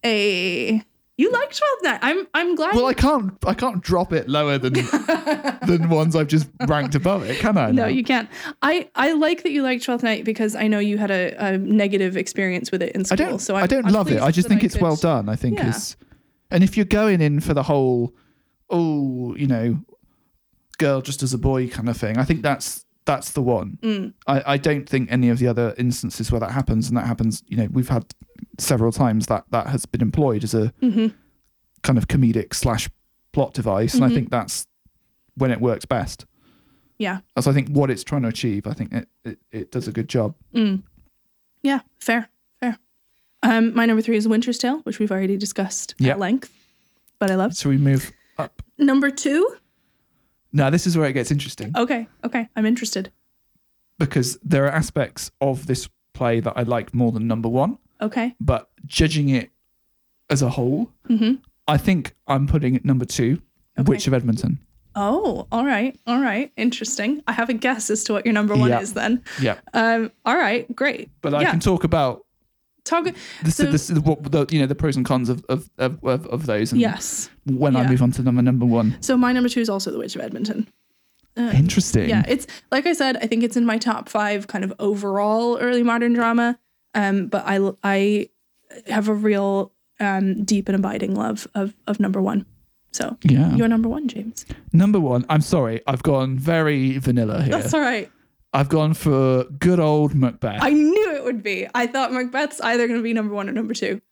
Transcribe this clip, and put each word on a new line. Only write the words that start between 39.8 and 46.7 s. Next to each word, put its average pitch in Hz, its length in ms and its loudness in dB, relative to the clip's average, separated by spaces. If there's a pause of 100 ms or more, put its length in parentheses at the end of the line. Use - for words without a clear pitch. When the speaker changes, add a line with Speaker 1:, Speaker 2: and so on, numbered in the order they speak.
Speaker 2:
a 107 40 -8
good 110 160 -4
job. 113 260 0 (200)
Speaker 1:
Mm. 208 280 0 (800)
Yeah, 277 180 0 (200)
fair, 226 280 -2 (320)
fair. 240 180 -4 (640)
Um, 226 320 4
my 233 120 2
number 226 160 2
three 226 160 0
is 214 100 0
Winter's 233 300 0
Tale, 269 220 -2
which - 180 -8
we've 214 120 0
already 190 280 0
discussed - 600 -6
Speaker 2:
Yep. - 140 2
Speaker 1:
at 196 80 -2
length, 208 320 -2 (640)